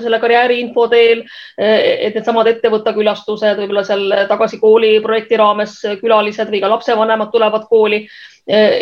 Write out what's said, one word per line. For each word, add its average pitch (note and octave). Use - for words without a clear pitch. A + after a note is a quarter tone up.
selle A3+
karjääriinfo A#3+
teel, A#3
äh, G#3+
et G#3+
needsamad A3+
ettevõttekülastused, G#3+
võib-olla G3+
seal G3+
Tagasi G#3+
kooli A3
projekti A3
raames G#3
külalised G#3+
või G3+
ka G3
lapsevanemad A3
tulevad G#3+
kooli. G#3+
Äh, G#3